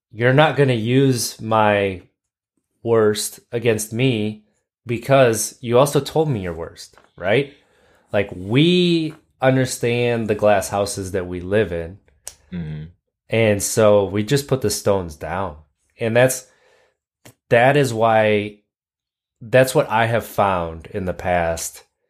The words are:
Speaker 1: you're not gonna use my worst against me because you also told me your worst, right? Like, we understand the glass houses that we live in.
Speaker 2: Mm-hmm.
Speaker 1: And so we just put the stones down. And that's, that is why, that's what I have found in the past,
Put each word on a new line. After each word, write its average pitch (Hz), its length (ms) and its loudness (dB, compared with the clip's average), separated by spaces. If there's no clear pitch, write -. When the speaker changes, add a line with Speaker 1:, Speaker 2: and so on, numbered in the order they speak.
Speaker 1:
you're 120 240 2
not 147 220 4
gonna 131 180 2
use 120 680 0
my 104 640 0
worst 110 580 0
against 113 400 -2
me 110 520 -2
because 120 720 0
you 120 180 2
also 147 220 2
told 156 280 -2
me 120 140 -2
your 87 100 -6
worst, - 440 -14
right? 113 380 -2
Like, 101 220 -2
we 160 800 0
understand 120 880 0
the 110 60 0
glass 101 340 2
houses 98 440 -4
that 92 140 -4
we 90 140 -8
live 92 320 -2
in. 85 260 -8
Speaker 2:
Mm-hmm. 156 320 -10
Speaker 1:
And 110 340 0
so 104 420 4
we 98 180 -2
just 135 240 -2
put - 140 -2
the 104 100 -2
stones 92 460 -2
down. 85 400 -8
And 113 180 -4
that's, 127 300 2
that 123 280 4
is 131 160 2
why, 107 680 2
that's 127 340 2
what 151 160 0
I 113 160 0
have 117 180 -2
found 85 600 -2
in 98 200 -8
the 90 80 -2
past, 85 680 -4